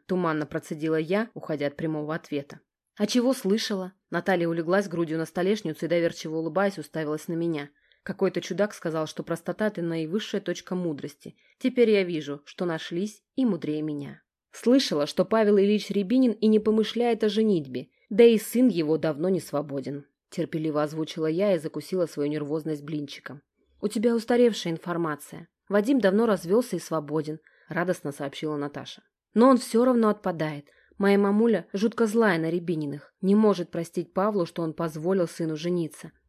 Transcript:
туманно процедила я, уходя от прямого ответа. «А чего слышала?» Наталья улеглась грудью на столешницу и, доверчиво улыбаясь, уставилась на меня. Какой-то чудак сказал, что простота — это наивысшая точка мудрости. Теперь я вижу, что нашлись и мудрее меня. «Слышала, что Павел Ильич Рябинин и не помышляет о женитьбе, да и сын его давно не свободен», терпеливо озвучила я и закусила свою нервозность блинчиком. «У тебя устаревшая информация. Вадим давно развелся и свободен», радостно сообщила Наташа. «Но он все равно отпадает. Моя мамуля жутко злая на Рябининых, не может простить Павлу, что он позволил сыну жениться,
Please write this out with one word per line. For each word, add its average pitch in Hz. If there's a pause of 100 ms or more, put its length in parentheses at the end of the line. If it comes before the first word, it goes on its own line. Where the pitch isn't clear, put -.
туманно 165
процедила 160
я, 180
уходя 147
от 143
прямого 156
ответа. - (340)
«А 208
чего 247
слышала?» 196 (180)
Наталья 175
улеглась 170
грудью 165
на 165
столешницу 180
и, 156
доверчиво 165
улыбаясь, 170
уставилась 151
на 170
меня. 165 (340)
Какой-то 190
чудак 196
сказал, 156
что -
простота — 170
это 208
наивысшая 170
точка -
мудрости. 160 (240)
Теперь 247
я 202
вижу, 151
что -
нашлись 175 (120)
и 269
мудрее 151
меня. 147 (300)
«Слышала, 226
что 175
Павел 208
Ильич 202
Рябинин 214
и 214
не 214
помышляет 220
о 214
женитьбе, 180 (200)
да 214
и 233
сын 240
его 160
давно 156
не 185
свободен», 143 (240)
терпеливо 156
озвучила 156
я 185
и 160
закусила 156
свою 147
нервозность 151
блинчиком. 147 (400)
«У 208
тебя 233
устаревшая 233
информация. 165 (180)
Вадим 214
давно 202
развелся 190
и -
свободен», 151 (280)
радостно 170
сообщила 147
Наташа. 143 (320)
«Но 240
он 262
все -
равно 240
отпадает. 160 (300)
Моя 196
мамуля 208
жутко 220
злая 208
на 160
Рябининых, 160
не 190
может 202
простить 170
Павлу, 196
что -
он 160
позволил 165
сыну 160
жениться, 165 (160)